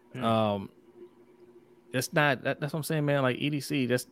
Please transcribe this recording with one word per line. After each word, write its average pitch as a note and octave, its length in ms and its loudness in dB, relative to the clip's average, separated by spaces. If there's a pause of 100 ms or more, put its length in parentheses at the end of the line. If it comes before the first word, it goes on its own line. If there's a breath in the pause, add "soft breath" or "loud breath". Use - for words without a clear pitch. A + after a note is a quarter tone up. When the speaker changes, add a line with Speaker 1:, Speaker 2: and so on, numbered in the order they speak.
(140)
Speaker 1:
Hmm. B2+ 100 -6
Speaker 2:
Um, A2 460 2 (1200)
that's C3 220 -4
not, D3 300 2
that, C3+ 180 -2
that's D3 120 -4
what - 60 -4
I'm C#3 40 -6
saying, D#3 220 0
man. C#3+ 180 2
Like, B2+ 160 2
E C#3 100 0
D D3+ 100 -2
C, C3+ 280 -2
that's, B2 240 2